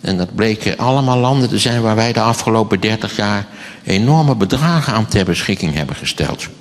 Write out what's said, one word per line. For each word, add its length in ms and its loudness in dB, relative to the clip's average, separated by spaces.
En 160 -2
dat 180 -4
bleken 440 -2
allemaal 400 2
landen 300 2
te 100 -2
zijn 240 0
waar 140 2
wij 160 2
de 80 0
afgelopen 600 2
dertig 360 -2
jaar 300 -2
enorme 500 4
bedragen 580 0
aan 140 0
ter 180 2
beschikking 500 -2
hebben 220 -4
gesteld. 520 -6